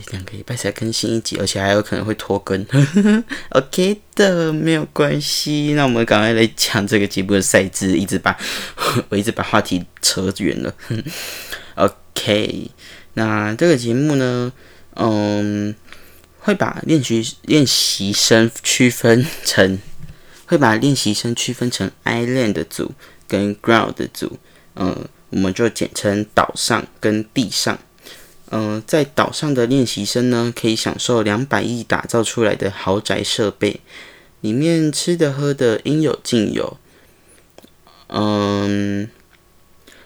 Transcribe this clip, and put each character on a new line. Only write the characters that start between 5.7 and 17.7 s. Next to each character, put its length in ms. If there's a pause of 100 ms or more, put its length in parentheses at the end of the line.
那 100
我 40
们 160
赶 160
快 120
来 140 (100)
讲 300
这 120
个 80
节 160
目 120
的 60
赛 240
制， 320
一 80
直 140
把， 180 (360)
<laughs> 360
我 80
一 60
直 80
把 120
话 180
题 240 (160)
扯 380
远 240
了。 120 (500)
<laughs> 520
OK， 920 (440)
那 400
这 120
个 120
节 160
目 220
呢， 360 (440)
嗯， 800 (640)
会 140
把 300
练 180
习， 400
练 240
习 460